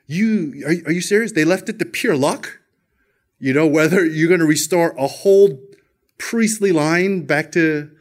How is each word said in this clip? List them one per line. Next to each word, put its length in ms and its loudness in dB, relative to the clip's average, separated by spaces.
You, 580 -2
are, 240 -2
are 20 2
you 100 -2
serious? 320 -6
They 120 0
left 240 -2
it 80 -8
to 80 -4
pure 320 -4
luck? 420 -4
You 160 -4
know, 140 2
whether 360 2
you're 260 0
gonna 160 2
restore 520 0
a 80 -2
whole 540 4
priestly 540 -2
line 560 0
back 240 -2
to, 500 0